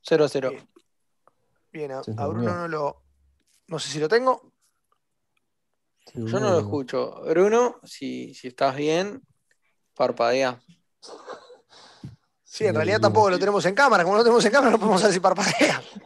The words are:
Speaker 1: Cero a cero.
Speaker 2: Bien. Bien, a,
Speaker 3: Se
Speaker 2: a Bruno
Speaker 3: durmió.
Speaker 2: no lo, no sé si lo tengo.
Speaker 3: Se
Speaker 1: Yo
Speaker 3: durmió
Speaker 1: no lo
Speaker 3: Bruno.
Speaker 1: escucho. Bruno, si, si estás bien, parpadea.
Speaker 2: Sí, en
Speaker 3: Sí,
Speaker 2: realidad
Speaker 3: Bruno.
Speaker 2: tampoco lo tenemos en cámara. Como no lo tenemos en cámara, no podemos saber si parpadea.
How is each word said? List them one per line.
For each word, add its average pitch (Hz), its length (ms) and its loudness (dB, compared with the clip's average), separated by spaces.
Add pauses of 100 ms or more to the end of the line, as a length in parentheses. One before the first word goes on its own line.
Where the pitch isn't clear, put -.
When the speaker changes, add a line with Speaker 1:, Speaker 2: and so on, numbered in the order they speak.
Speaker 1:
Cero 156 240 2
a 143 40 -2
cero. 131 220 -4
Speaker 2:
Bien. 127 180 -18 (1040)
Bien, 147 200 -10
a, 131 100 -10
Speaker 3:
Se - 100 -12
Speaker 2:
a 123 140 -6
Bruno - 180 -4
Speaker 3:
durmió. - 100 -2
Speaker 2:
no 175 140 -8
lo, 151 340 -6 (680)
no 160 100 -8
sé 139 120 -10
si 143 80 -8
lo 156 100 -2
tengo. 240 440 0 (1500)
Speaker 3:
Se - 80 -20
Speaker 1:
Yo 123 80 -12
Speaker 3:
durmió 113 180 -4
Speaker 1:
no 214 60 -2
lo 196 100 0
Speaker 3:
Bruno. 139 120 0
Speaker 1:
escucho. 127 580 -6
Bruno, 214 580 2
si, 127 500 -14
si - 140 -16
estás 131 280 -2
bien, 170 460 -2 (720)
parpadea. 123 680 -2 (1800)
Speaker 2:
Sí, - 200 -8
en 202 60 4
Speaker 3:
Sí, 165 60 -2
Speaker 2:
realidad 170 220 0
Speaker 3:
Bruno. 208 100 2
Speaker 2:
tampoco 202 220 4
lo 180 80 0
tenemos 196 280 0
en 190 80 0
cámara. 226 300 4
Como 190 100 0
no 208 40 4
lo 233 60 4
tenemos 233 200 4
en 214 80 2
cámara, 277 200 4
no - 60 4
podemos 208 220 2
saber 208 140 4
si 185 60 -2
parpadea. 185 640 0 (240)